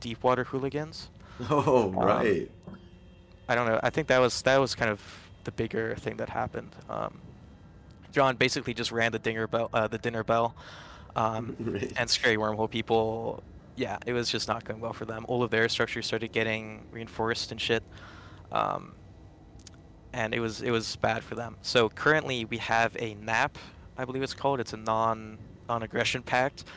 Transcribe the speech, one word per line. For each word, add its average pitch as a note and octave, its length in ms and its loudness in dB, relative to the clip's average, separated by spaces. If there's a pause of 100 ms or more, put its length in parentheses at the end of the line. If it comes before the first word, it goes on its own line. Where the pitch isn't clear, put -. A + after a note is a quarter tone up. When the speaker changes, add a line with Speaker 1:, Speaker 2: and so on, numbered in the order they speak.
Speaker 1:
Deepwater B2 420 2
hooligans. C#3 640 -6 (400)
Speaker 2:
Oh, C3+ 380 6
Speaker 1:
Um, F#2+ 80 -2
Speaker 2:
right. A2+ 560 2 (960)
Speaker 1:
I A#2+ 80 2
don't A#2+ 100 2
know. A2 160 2
I B2 80 2
think D3+ 200 -2
that B2+ 100 8
was, B2 220 4
that C3 160 6
was C3+ 180 4
kind A2+ 160 2
of G2+ 100 -4 (440)
the - 80 -8
bigger A2+ 420 -2
thing A2 220 -6
that A2+ 100 -4
happened. A#2 480 -6 (140)
Um, - 280 -6 (920)
John C3+ 240 4
basically B2 380 0
just A#2 180 -4
ran A2+ 220 2
the A2 60 0
dinger A2+ 280 -2
bell, A2+ 260 0
uh, A2 140 4
the A2+ 100 -4
dinner A#2 280 -4
bell, A#2 280 2 (640)
um, A2+ 420 -2
Speaker 2:
<laughs> - 20 -18
Right. A2 360 -4
Speaker 1:
and A#2+ 140 0
Scary A#2 260 4
Wormhole A2 340 0
People, A2+ 720 0 (360)
yeah, G#2+ 280 -2
it A#2+ 60 -2
was A#2+ 180 0
just A2+ 200 -2
not A2+ 160 -2
going A2 160 -8
well A#2 100 -6
for A2+ 140 -8
them. A2+ 240 -8
All B2 120 2
of A#2+ 80 2
their A2+ 200 4
structures A#2 360 0
started A2+ 280 -2
getting A2 580 -2
reinforced A2+ 600 -4
and A2+ 100 -8
shit, A2+ 220 2 (680)
um, G1+ 400 -2 (1200)
and A2+ 220 -2
it A#2 80 0
was, A2 200 -4
it B2 100 0
was A2+ 260 0
bad A2+ 260 0
for - 120 -10
them. A2+ 260 -8
So A#2 260 4
currently C3+ 560 2
we A2+ 140 -6
have A2+ 420 2
a A2 160 -4
nap, A2+ 420 0 (400)
I B2+ 60 -4
believe B2+ 200 -4
it's C3 100 -4
called. C#3 260 0
It's A#2 140 -4
a A2 40 -10
non, A2 600 0 (320)
non-aggression A#2 540 -2
pact. B2+ 420 0 (100)